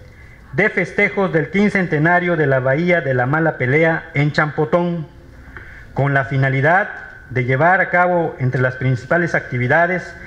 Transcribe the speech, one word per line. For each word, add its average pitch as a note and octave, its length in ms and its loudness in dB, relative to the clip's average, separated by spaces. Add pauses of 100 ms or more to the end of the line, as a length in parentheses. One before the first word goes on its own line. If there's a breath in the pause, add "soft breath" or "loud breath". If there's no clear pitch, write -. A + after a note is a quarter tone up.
(520 loud breath)
de C#3 180 0
Festejos F#3+ 640 -2
del D#3 180 0
Quincentenario F3 840 2
de D3+ 100 2
la C3 140 2
Bahía D#3+ 400 2
de C3+ 140 0
la B2 120 0
Mala D#3 320 0
Pelea D#3 560 0
en D3 180 0
Champotón, D#3+ 760 0 (880 loud breath)
con C#3 200 0
la C3+ 100 2
finalidad C#3 640 2 (420)
de B2 140 -2
llevar D#3 360 4
a F3 100 -2
cabo F3 480 2
entre B2+ 220 0
las B2+ 160 0
principales C3 580 0
actividades D#3 800 0 (120 loud breath)